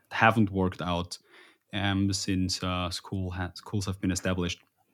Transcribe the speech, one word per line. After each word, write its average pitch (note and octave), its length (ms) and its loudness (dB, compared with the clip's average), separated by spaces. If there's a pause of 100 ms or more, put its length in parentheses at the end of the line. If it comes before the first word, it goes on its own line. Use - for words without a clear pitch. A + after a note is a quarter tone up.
(120)
haven't A2 380 6
worked F#2 320 0
out, F2 360 -4 (540)
um, G2 400 0
since, F#2 500 0
uh, F2+ 280 -2
school F#2+ 400 -6
ha-, F2+ 240 -6
schools - 320 -4
have F#2+ 140 -4
been F#2+ 100 0
established. F2+ 500 -2 (340)